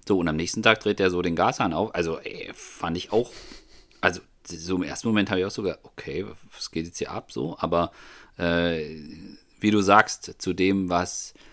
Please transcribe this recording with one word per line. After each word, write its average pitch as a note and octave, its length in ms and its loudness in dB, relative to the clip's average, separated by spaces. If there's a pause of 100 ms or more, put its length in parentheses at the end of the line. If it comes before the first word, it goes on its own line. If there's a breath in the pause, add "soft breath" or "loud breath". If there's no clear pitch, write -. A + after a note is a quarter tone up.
so, G2 120 4
und E2+ 80 2
am D#2 80 0
nächsten F2 280 -2
Tag A2 180 4
dreht G#2 180 0
er F#2+ 100 4
so F2+ 140 0
den E2+ 120 0
Gashahn G2+ 380 0
auf. G2 220 -2
Also, E2 240 -2
ey, - 340 -12
fand - 440 -8
ich - 140 -10
auch, A2+ 200 0 (720 soft breath)
also F2+ 200 2 (240)
so E2+ 320 -4
im F2+ 60 -2
ersten C#2+ 240 -6
Moment G#2 240 4
habe F#2+ 100 2
ich F#2 60 0
auch G2+ 40 -6
so - 120 -6
gedacht, F2 200 -4
„Okay, E2 420 -8 (300)
was - 160 -12
geht E2 140 -4
jetzt F2 140 -12
hier - 120 -6
ab?“ G#2+ 200 -10
So, A#2 280 -6
aber, E2+ 320 0 (460 soft breath)
äh, E2+ 480 0 (760)
wie G#2 120 4
du G#2 100 6
sagst, - 600 4
zu F#2 120 -2
dem, F#2+ 360 2
was, F2 440 -2 (200 soft breath)